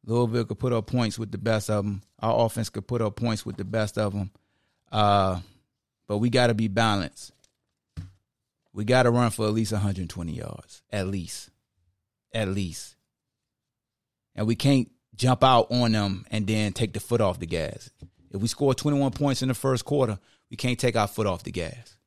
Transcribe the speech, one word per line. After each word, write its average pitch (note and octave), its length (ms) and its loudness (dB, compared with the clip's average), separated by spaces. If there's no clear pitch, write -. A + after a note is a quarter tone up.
Louisville A#2 400 0
could - 140 -8
put B2+ 120 -2
up A2+ 160 -2
points A#2 300 0
with A2 140 -8
the G2 60 -8
best G#2+ 320 0
of G#2 140 0
'em. G2+ 180 -4
Our A#2 260 2
offense A2+ 240 -4
could - 180 -10
put A#2+ 140 -2
up G#2 140 -2
points A2+ 300 -2
with G2+ 120 -8
the G2+ 80 -6
best G#2+ 320 -2
of G#2 160 0
'em. G2+ 180 -4
Uh, G2+ 500 4
but G#2 120 -2
we A#2+ 100 2
gotta A#2+ 240 4
be A2 140 0
balanced. G2+ 640 0
We G#2 140 -6
gotta B2 240 6
run A#2+ 220 4
for G#2+ 160 -2
at G#2+ 60 0
least A2 180 0
a G#2+ 80 -2
hundred F#2+ 300 -2
twenty E2+ 240 -8
yards. - 580 -12
At G2 160 -2
least. F#2+ 420 -8
At G#2+ 160 -2
least. F#2+ 460 -6
And G#2+ 100 -2
we A2+ 100 2
can't C3+ 360 2
jump B2+ 280 4
out B2+ 280 6
on A#2+ 220 4
them G2+ 360 0
and G#2+ 160 -2
then G#2+ 280 0
take G2 200 -2
the - 60 -6
foot A#2 220 0
off F2+ 180 0
the E2+ 80 -6
gas. D#2+ 420 -6
If G2 100 -4
we A#2 60 0
score C3+ 280 2
twenty-one C#3 360 0
points C#3 300 0
in C3 60 -2
the C3 60 0
first C3 320 -2
quarter, B2 340 0
we A2+ 60 -12
can't B2 200 -2
take A#2+ 180 0
our G#2+ 120 4
foot G#2+ 180 -4
off F#2 180 -2
the - 80 -8
gas. E2+ 560 -10